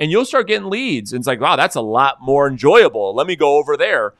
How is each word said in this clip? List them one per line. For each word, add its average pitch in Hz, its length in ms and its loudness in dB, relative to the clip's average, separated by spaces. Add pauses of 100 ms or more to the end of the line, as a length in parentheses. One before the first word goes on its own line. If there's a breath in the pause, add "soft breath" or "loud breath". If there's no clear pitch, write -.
and 156 100 -2
you'll 220 140 2
start 247 240 -2
getting 208 200 -2
leads." 185 440 -6
And 127 80 -6
it's 120 80 -8
like, 123 120 -2
"Wow, 180 160 0
that's 160 200 0
a 131 40 -4
lot 123 400 0
more 139 280 2
enjoyable. 127 640 2
Let 147 140 -2
me 180 80 -4
go 143 200 2
over 147 200 0
there." 147 440 -2